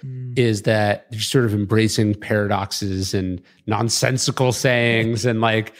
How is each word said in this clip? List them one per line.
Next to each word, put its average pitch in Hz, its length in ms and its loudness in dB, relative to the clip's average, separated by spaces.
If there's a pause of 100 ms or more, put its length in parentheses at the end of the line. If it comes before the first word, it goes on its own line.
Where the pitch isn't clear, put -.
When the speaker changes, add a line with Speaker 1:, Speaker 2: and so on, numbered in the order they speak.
Speaker 1:
Mm. 127 340 -6
Speaker 2:
is 110 240 2
that 104 480 0
you're 110 100 -10
sort 127 240 2
of 104 80 0
embracing 107 640 2
paradoxes 98 1000 -2
and 92 300 -4 (240)
nonsensical 123 840 0
sayings. 117 760 2
And 113 160 2
like, 110 380 0